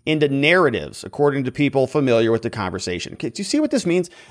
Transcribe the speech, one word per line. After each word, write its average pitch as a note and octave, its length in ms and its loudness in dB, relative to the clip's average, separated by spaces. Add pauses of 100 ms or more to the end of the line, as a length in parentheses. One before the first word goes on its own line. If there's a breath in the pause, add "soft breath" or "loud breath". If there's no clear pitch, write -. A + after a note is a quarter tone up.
into D3+ 220 2
narratives, C#3 760 2
according C#3 400 0
to B2+ 80 -4
people C#3 340 2
familiar A#2 460 2
with A2+ 100 0
the A#2 80 -4
conversation. F#2 640 -6
Okay, - 160 -8
do - 100 -10
you G3 40 -6
see C#4+ 160 0
what D4+ 100 0
this B3 160 -2
means? F3 240 0 (220 loud breath)